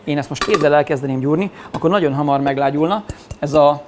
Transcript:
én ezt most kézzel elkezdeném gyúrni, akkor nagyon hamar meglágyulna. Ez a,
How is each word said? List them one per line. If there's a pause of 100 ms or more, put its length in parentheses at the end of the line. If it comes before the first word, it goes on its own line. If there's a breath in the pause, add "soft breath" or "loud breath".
én
ezt
most
kézzel
elkezdeném
gyúrni, (200 loud breath)
akkor
nagyon
hamar
meglágyulna. (360 loud breath)
Ez
a,